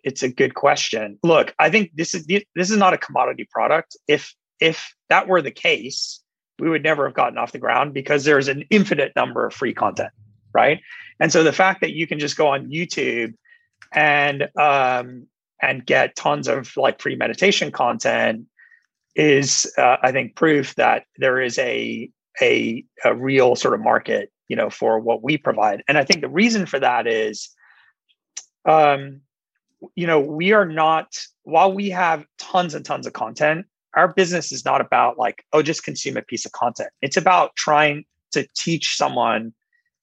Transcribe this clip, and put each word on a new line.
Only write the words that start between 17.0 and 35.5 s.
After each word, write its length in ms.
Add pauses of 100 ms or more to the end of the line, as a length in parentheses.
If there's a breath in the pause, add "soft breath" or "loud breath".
free 160
meditation 540
content 760 (760 soft breath)
is, 560
uh, 260
I 100
think, 220
proof 420
that 280 (140)
there 240
is 160
a, 520 (300)
a, 440 (200)
a 100
real 400
sort 200
of 60
market, 520 (160)
you 80
know, 140
for 280
what 240
we 140
provide. 520
And 100
I 60
think 180
the 60 (140)
reason 220
for 160
that 260
is, 440 (1120 soft breath)
um, 560 (760)
you 120
know, 140
we 320
are 120
not, 540 (240)
while 280
we 200
have 340 (140)
tons 360
and 80
tons 240
of 60
content, 540 (280)
our 140
business 440
is 120
not 160
about, 380
like, 340